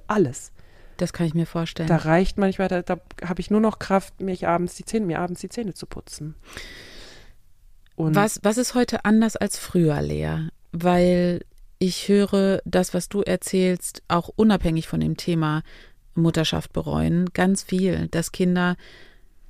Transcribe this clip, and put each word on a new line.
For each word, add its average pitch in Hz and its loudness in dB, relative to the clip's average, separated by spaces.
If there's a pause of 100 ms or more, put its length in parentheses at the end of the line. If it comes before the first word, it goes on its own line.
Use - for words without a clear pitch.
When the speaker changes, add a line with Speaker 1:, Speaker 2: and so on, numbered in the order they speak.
Speaker 1:
alles. 180 0 (460)
Speaker 2:
Das 175 -4
kann 170 -2
ich 156 -2
mir 165 0
vorstellen. 165 -6
Speaker 1:
Da 170 4
reicht 160 2
manchmal, 190 0
da, 180 -2
da 180 -4 (240)
habe 175 -6
ich 175 -6
nur 208 4
noch 214 0
Kraft, - -2
mich 185 -4
abends 175 0
die - -16
Zähne, 220 -2
mir 160 -2
abends 175 -6
die 190 -10
Zähne 220 -6
zu - -16
putzen. - -14 (1600)
Und 160 0
Speaker 2:
Was, 202 2
was 214 2
ist 247 -2
heute 240 0
anders 220 4
als - -4
früher, 156 2
Lea? 156 -2 (240)
Weil 180 4 (340)
ich - -2
höre 196 4
das, 180 0
was 175 -4
du 202 -2
erzählst, 185 -2
auch 170 0
unabhängig 180 2
von 160 -2
dem 156 -2
Thema 156 0 (520)
Mutterschaft 165 0
bereuen, 160 0
ganz 190 2
viel, 175 0
dass 170 -4
Kinder, 180 2 (720)